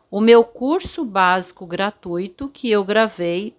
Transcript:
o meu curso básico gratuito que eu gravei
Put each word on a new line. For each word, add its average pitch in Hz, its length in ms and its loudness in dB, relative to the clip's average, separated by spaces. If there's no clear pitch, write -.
o 196 80 -6
meu 226 240 8
curso 294 640 -4
básico 185 600 0
gratuito 190 840 -6
que 254 220 -6
eu 208 120 4
gravei 202 760 -2